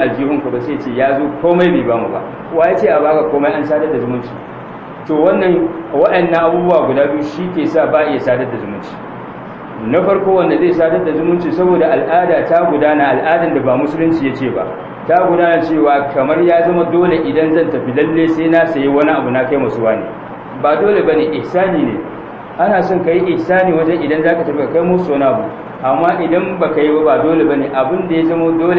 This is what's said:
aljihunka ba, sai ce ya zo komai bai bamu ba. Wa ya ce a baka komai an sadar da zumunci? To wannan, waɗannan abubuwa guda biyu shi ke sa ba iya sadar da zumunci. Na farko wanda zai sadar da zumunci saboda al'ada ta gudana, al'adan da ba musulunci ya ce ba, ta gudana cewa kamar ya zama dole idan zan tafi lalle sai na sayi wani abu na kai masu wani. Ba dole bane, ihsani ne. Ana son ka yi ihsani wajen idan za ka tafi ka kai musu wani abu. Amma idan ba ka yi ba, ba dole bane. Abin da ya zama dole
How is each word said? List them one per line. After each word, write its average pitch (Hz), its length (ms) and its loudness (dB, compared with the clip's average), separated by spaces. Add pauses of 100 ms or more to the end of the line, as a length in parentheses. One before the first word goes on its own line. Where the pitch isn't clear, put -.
aljihunka 131 480 -2
ba, 123 100 -4
sai 139 220 -6
ce 131 80 -6
ya 131 240 0
zo 147 160 -2 (100)
komai 175 300 4
bai 131 160 2
bamu 117 240 -2
ba. - 80 -6 (340)
Wa 165 140 2
ya 190 80 2
ce 214 160 2
a 156 80 2
baka 151 320 2
komai 147 240 0
an 151 80 -2
sadar 151 240 0
da 127 160 -2
zumunci? 120 320 -6 (720)
To 156 80 -2
wannan, 180 520 2 (280)
waɗannan 175 480 2
abubuwa 170 440 2
guda 131 240 2
biyu 151 120 -2
shi - 320 -6
ke 151 120 -2
sa 202 200 0
ba 151 240 2
iya 131 80 -2
sadar - 320 0
da 117 80 -8
zumunci. 101 360 -10 (920)
Na 135 160 2
farko 196 280 0 (120)
wanda 156 160 0
zai 175 140 2
sadar 165 320 0
da 160 100 0
zumunci 170 380 0
saboda 175 340 2
al'ada 156 600 2
ta 170 240 2
gudana, 147 440 2
al'adan 160 400 0
da 139 80 0
ba 123 140 2
musulunci 160 500 0
ya 131 80 -2
ce 131 200 -4
ba, 92 80 -2 (480)
ta 180 160 4
gudana 170 320 2
cewa 147 560 2
kamar 147 320 0
ya 170 160 4
zama 170 300 2
dole 170 340 2
idan 156 260 0
zan 165 180 2
tafi 127 280 -4
lalle 160 300 2
sai 160 180 0
na 165 200 4
sayi 139 200 -2
wani 147 240 2
abu 131 200 -2
na 131 140 0
kai 139 140 0
masu 117 240 -2
wani. 110 240 0 (560)
Ba 151 160 2
dole 175 240 2
bane, 156 320 0
ihsani 160 480 -2
ne. 117 120 -2 (680)
Ana 196 200 2
son 180 200 0
ka 165 80 0
yi 185 240 2
ihsani 185 400 2
wajen 160 320 2
idan 156 160 0
za 165 160 2
ka 160 80 -2
tafi 147 120 -4
ka 135 120 -2
kai 170 160 0
musu 180 260 0
wani 139 120 0
abu. 131 180 2 (400)
Amma 151 400 0
idan 180 400 -2
ba 151 80 0
ka 156 100 -2
yi 151 140 2
ba, 156 80 2
ba 147 240 2
dole 160 180 2
bane. 139 300 0
Abin 175 320 0
da 165 80 -2
ya 160 160 2
zama 165 240 0
dole 170 240 2